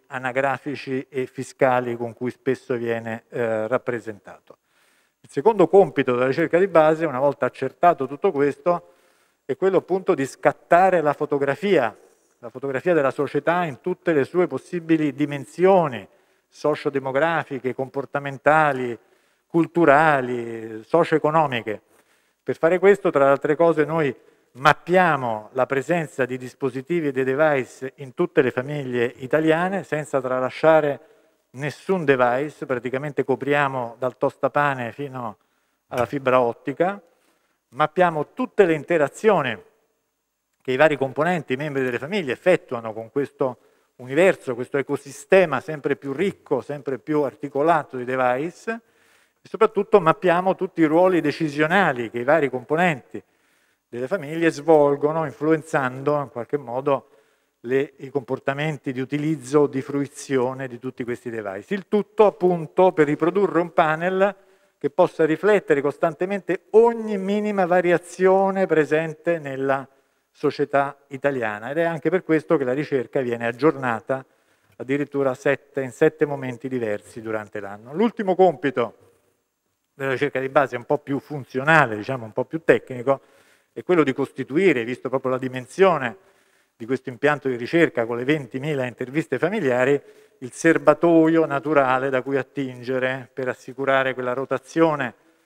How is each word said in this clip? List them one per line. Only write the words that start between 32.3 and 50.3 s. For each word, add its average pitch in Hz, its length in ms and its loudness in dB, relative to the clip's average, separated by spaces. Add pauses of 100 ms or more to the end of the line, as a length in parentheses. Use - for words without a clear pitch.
praticamente 131 600 -4
copriamo 135 760 -2
dal 127 180 -4
tostapane 135 760 -2
fino 127 440 -10 (520)
alla 123 180 -2
fibra 131 340 0
ottica, 143 580 -2 (760)
mappiamo 156 600 0
tutte 220 320 2
le 160 80 2
interazioni 147 880 0 (1000)
che - 80 -6
i 127 60 0
vari 151 200 4
componenti, 139 580 -2
i - 20 0
membri 139 260 -4
delle 123 160 -2
famiglie 156 320 -4
effettuano 117 640 0
con 113 180 -14
questo 135 480 -4 (380)
universo, 135 580 0
questo 123 240 -4
ecosistema 143 800 0
sempre 147 380 -4
più 139 160 -10
ricco, 147 480 -4
sempre 139 400 -8
più 151 220 -2
articolato 143 720 -2
di 123 80 -6
device, 131 760 -2 (640)
e - 60 -20
soprattutto 202 520 2
mappiamo 175 540 2